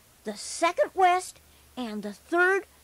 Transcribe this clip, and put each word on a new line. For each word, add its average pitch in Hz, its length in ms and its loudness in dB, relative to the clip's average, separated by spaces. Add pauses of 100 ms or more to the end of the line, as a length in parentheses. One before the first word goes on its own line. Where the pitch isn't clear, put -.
(240)
the 208 120 -8
second - 580 -2
west, 370 460 2 (360)
and 214 260 -8
the 208 100 -8
third 359 540 0 (180)